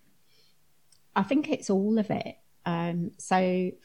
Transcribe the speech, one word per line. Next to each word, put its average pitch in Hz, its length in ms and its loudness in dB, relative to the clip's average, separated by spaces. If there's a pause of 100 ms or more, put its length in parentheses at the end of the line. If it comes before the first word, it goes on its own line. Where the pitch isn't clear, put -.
(1160)
I 196 60 4
think 285 280 0
it's - 200 -2
all 202 280 2
of 208 120 0
it. - 260 -6 (300)
Um, 170 520 -2
so, 185 520 2 (140)